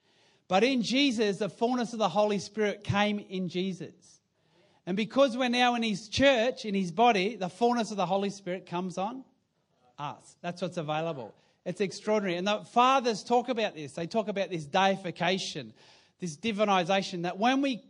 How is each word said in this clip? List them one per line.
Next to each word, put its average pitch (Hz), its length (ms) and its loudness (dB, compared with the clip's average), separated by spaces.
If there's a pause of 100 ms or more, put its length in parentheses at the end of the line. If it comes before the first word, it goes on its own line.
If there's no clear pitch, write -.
(480)
But 190 160 4
in 262 180 2
Jesus, 220 560 2
the 208 120 -2
fullness 240 440 -2
of 226 60 -8
the 202 100 2
Holy 208 300 2
Spirit 208 440 -4
came 208 360 2
in 185 280 -6
Jesus. 180 460 -6 (960)
And 185 100 -2
because 240 400 2
we're 254 120 0
now 247 260 2
in 233 80 -2
his 208 260 -4
church, 254 560 4
in 208 80 -4
his 190 180 0
body, 214 440 4
the 180 120 -6
fullness 240 440 0
of 208 60 -6
the 180 100 0
Holy 196 240 -2
Spirit 180 340 -8
comes 175 320 -6
on 240 260 -6 (760)
us. 143 420 -12
That's 180 220 -8
what's 175 140 -8
available. 151 580 -6 (300)
It's 180 140 -8
extraordinary. 202 580 -2
And 180 80 -4
the 202 200 -2
fathers 247 580 2
talk 240 240 2
about 220 260 -2
this. 147 200 -12
They 170 120 -6
talk 208 220 -2
about 196 220 -4
this 165 160 -6
deification, 185 1040 0 (480)
this 165 160 -8
divinization, 190 840 0
that 180 160 -4
when 254 240 2
we 269 280 -2